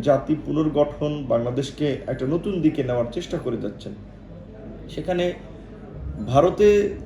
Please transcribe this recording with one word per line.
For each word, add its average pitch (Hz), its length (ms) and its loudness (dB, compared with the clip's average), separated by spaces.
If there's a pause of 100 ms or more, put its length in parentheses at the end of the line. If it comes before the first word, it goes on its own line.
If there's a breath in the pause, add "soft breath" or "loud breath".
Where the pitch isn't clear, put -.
জাতি 147 340 4 (100)
পুনর্গঠন, 147 800 0
বাংলাদেশকে 127 720 0 (100)
একটা 131 200 -4
নতুন 175 340 -2
দিকে 151 220 2
নেওয়ার 123 280 0
চেষ্টা 175 260 -6
করে - 200 2
যাচ্ছেন। 104 340 -8 (1000)
সেখানে 175 440 0 (960)
ভারতে 202 680 6 (100)